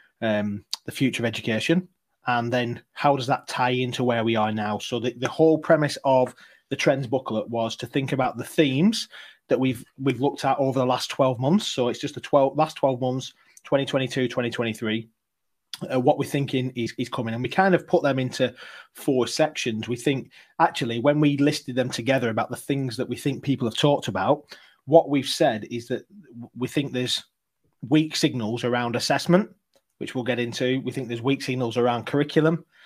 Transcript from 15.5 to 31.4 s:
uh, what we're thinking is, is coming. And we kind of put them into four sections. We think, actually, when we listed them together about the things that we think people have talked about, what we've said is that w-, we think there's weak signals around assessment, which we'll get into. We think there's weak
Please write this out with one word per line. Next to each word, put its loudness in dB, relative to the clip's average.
uh, 0
what 4
we're -4
thinking -2
is, -4
is -4
coming. -4
And -4
we -2
kind 4
of 0
put 4
them 2
into 0
four 0
sections. -2
We -2
think, -2
actually, 0
when 4
we 4
listed 0
them 0
together 0
about -2
the -6
things -4
that -4
we -4
think -4
people 0
have -4
talked 2
about, -2
what 6
we've 0
said 0
is -8
that -4
w-, -16
we -4
think -2
there's -4
weak 2
signals -2
around 0
assessment, 2
which -10
we'll -4
get -2
into. 0
We -6
think -8
there's -8
weak 0